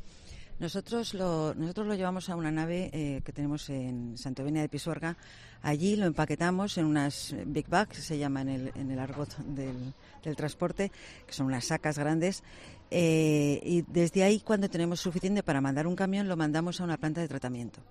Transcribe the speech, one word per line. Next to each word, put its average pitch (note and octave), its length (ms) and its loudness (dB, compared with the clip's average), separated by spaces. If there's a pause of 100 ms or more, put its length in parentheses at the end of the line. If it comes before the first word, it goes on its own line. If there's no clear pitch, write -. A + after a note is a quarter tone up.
(580)
Nosotros A3+ 540 -4
lo, E3 420 0
nosotros F3 320 -4
lo G#3 80 0
llevamos F#3 360 -2
a E3+ 60 -2
una D#3+ 140 -2
nave, E3 420 0
eh, C#3+ 320 -2
que C#3 80 -8
tenemos D3 360 -4
en B2 480 -6
Santovenia C#3 460 -2
de D3+ 60 0
Pisuerga. D#3 480 -4 (460)
Allí E3 340 2
lo G3+ 100 2
empaquetamos E3+ 720 2
en D#3+ 80 2
unas C#3+ 480 2 (120)
big D3 220 -2
bags, F#3+ 300 2
se D3+ 180 -4
llama C#3 260 0
en C3+ 60 -2
el, C3 280 -4
en C3+ 140 -6
el C3 80 -4
argot C3+ 400 -6
del, C3+ 540 -6 (300)
del D#3 140 -4
transporte, F3 540 -2 (360)
que - 60 -16
son C3+ 140 0
unas C3 200 0
sacas D3+ 320 0
grandes, D#3+ 440 2 (480)
eh, D#3 720 6
y E3+ 200 2
desde E3+ 400 4
ahí, G3+ 180 8
cuando G3 300 2
tenemos E3+ 300 0
suficiente F#3+ 420 0
para C#3 180 2
mandar C#3 260 2
un F3+ 80 0
camión, F#3+ 340 0
lo F3+ 80 0
mandamos E3 440 0
a F3+ 40 -2
una E3 120 0
planta D#3 240 -2
de D#3+ 80 -2
tratamiento. B2+ 520 -6 (100)